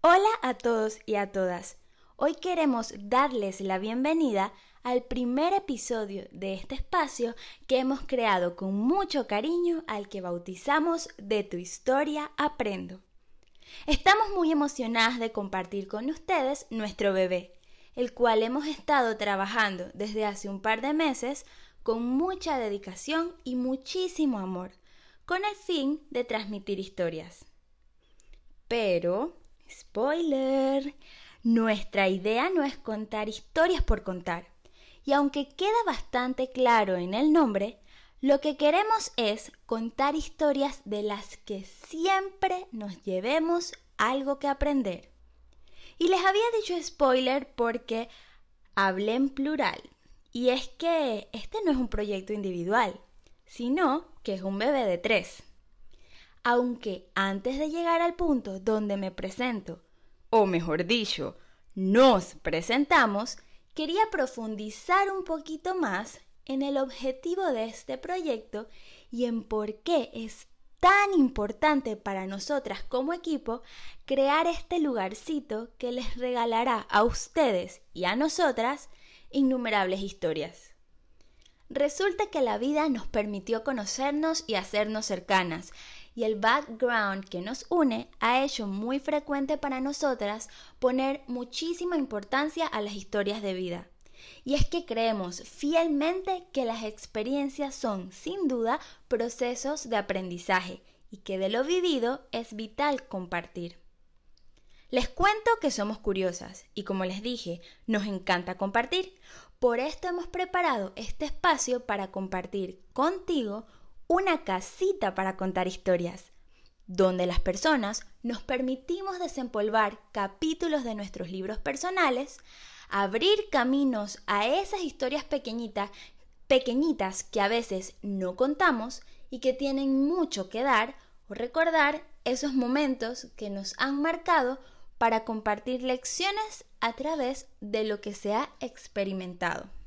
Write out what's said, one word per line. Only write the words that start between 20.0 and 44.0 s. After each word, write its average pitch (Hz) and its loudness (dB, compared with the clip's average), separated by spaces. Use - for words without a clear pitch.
hace 202 -4
un 196 -8
par 220 0
de 277 -2
meses 285 -2
con 226 0
mucha 311 0
dedicación 226 -4
y 254 -4
muchísimo 269 -2
amor, 185 -6
con 370 -2
el 415 -2
fin 302 -2
de 247 -2
transmitir 208 -4
historias. 170 -6
Pero, 202 0
spoiler, 269 0
nuestra 220 4
idea 214 2
no 349 4
es 277 -2
contar 214 -6
historias 320 2
por 214 4
contar. 175 -6
Y 277 2
aunque 285 2
queda 415 0
bastante 254 -2
claro 226 4
en 175 -4
el 294 4
nombre, 226 4
lo 277 4
que 294 0
queremos 403 2
es 220 -2
contar 233 0
historias 277 0
de 208 -4
las 202 -6
que 196 -10
siempre 381 -2
nos 208 -10
llevemos 311 0
algo 269 0